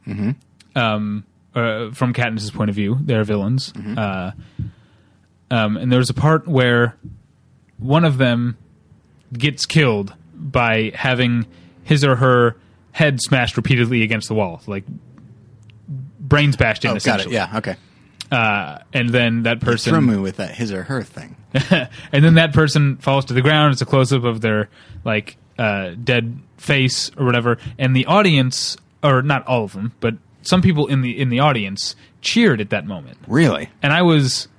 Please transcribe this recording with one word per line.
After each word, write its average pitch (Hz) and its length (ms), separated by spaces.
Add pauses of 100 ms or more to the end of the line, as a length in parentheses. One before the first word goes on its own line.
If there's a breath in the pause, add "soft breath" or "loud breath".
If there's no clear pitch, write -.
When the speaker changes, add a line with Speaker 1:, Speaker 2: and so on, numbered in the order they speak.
Speaker 1:
Mm-hmm. 101 240 (460)
Speaker 2:
Um, 107 480 (320)
uh, 113 340
from 123 220
Katniss's 113 400
point 107 180
of 101 60
view, 104 240
they're 123 240
villains. 107 480
Speaker 1:
Mm-hmm. 104 260
Speaker 2:
Uh, 95 320 (1200 loud breath)
um, 110 260
and 123 140
there's 123 200
a 123 40
part 156 320
where 123 500 (800)
one 143 260
of 143 140
them 120 380 (760)
gets 135 340
killed 110 480 (200)
by 113 600
having 120 520 (380 loud breath)
his 147 200
or 135 120
her 120 400 (360 soft breath)
head 143 280
smashed 123 360
repeatedly 120 460
against 110 260
the 110 60
wall, 92 320
like, 98 180 (1300)
brains 147 380
bashed 117 280
in, 120 60
Speaker 1:
Oh, 120 40
got - 20
it. 101 60
Speaker 2:
essentially. 104 320
Speaker 1:
Yeah, 107 240
okay. 101 180 (540 soft breath)
Speaker 2:
Uh, 101 480 (140)
and 120 180
then 117 340
that 117 140
Speaker 1:
You 120 80
Speaker 2:
person 117 260
Speaker 1:
threw 165 80
me 120 160
with 95 220
that 95 180
his 113 160
or 92 120
her 123 180
thing. - 340 (180)
Speaker 2:
<laughs> 131 340 (240 loud breath)
And 147 120
then 160 100
that 165 180
person 147 440
falls 139 300
to 123 80
the 127 80
ground. 151 300
It's 123 100
a 123 40
close-up 131 380
of 117 160
their, 107 280 (360 loud breath)
like, 107 320 (220)
uh, 101 320 (120)
dead 120 360 (180)
face 131 600
or 143 80
whatever. 120 340 (200 loud breath)
And 131 160
the 131 120
audience, 156 680 (260)
or 131 200
not 139 240
all 123 180
of 95 80
them, 98 280
but 117 140 (280)
some 185 180
people 151 280
in 135 140
the, 120 160
in 131 100
the 120 120
audience 110 540 (260 soft breath)
cheered 190 400
at 101 100
that 98 160
moment. 80 320 (100)
Speaker 1:
Really? 101 400 (140)
Speaker 2:
And 143 100
I 170 100
was 151 460 (100)